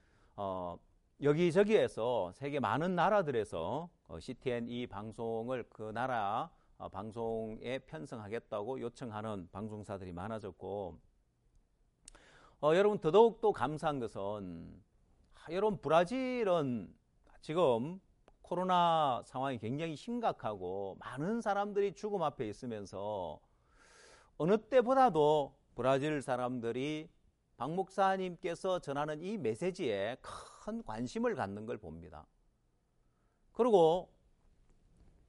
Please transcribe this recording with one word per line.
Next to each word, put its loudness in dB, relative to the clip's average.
어, -4
여기저기에서 2
세계 -6
많은 0
나라들에서, 0
어, -10
씨티엔 -4
이 -6
방송을 -6
그 -12
나라, -2
어, -10
방송에 -6
편성하겠다고 -8
요청하는 -8
방송사들이 -10
많아졌고, -8
어, 4
여러분, 4
더더욱 6
또 2
감사한 -2
것은, -8
아, -16
여러분, 0
브라질은 2
지금 2
코로나 4
상황이 -4
굉장히 -4
심각하고 -4
많은 -4
사람들이 0
죽음 -4
앞에 -2
있으면서 -6
어느 4
때보다도 4
브라질 2
사람들이 -2
박 -4
목사님께서 0
전하는 -4
이 -6
메시지에 -2
큰 -10
관심을 -2
갖는 -4
걸 -4
봅니다. -14
그리고 6